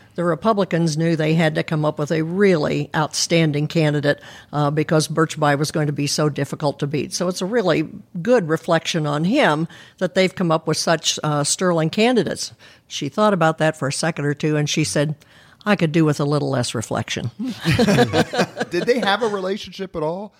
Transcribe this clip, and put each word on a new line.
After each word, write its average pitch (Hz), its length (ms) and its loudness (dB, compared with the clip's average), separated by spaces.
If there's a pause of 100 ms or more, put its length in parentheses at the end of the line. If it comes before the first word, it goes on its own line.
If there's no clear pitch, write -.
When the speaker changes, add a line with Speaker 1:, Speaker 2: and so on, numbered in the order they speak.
(160)
Speaker 1:
the 170 80 -4
Republicans 175 720 0
knew 165 200 2
they 156 160 2
had 160 220 2
to 160 80 0
come 151 200 -2
up 151 160 0
with 147 120 -2
a 160 100 0
really 156 720 2
outstanding 151 720 0
candidate, 147 540 0 (320)
uh, 147 180 2
because 156 360 0
Birch 160 300 -2
Bayh 147 200 2
was 151 140 -2
going 151 160 0
to 147 60 -2
be 143 140 -2
so 151 220 0
difficult 139 500 -4
to 147 80 -2
beat. 151 260 -4
So 180 140 -2
it's 180 140 -4
a 185 40 -4
really 180 440 0 (320)
good 214 260 2
reflection 160 580 0
on 147 200 0
him 180 420 2 (300)
that 180 180 -4
they've 190 180 2
come 175 180 0
up 160 140 0
with 156 120 0
such, - 460 -2
uh, 147 200 0
sterling 165 460 0
candidates." 220 640 0 (340)
She - 220 -8
thought 214 240 2
about 160 240 2
that 156 200 0
for 135 120 -4
a 139 40 -4
second 160 320 -4
or 147 80 0
two, 151 220 0
and 147 140 0
she 151 160 0
said, 151 300 -2 (500)
"I 208 100 2
could 156 160 0
do 160 140 4
with 151 160 0
a 147 40 0
little 143 240 0
less 127 240 -2
reflection." - 640 -6
<laughs> 233 300 -8 (1040)
Speaker 2:
Did - 160 -2
they 240 140 2
have 202 240 0
a 233 40 0
relationship 190 680 -6
at 160 80 -4
all? 190 360 -6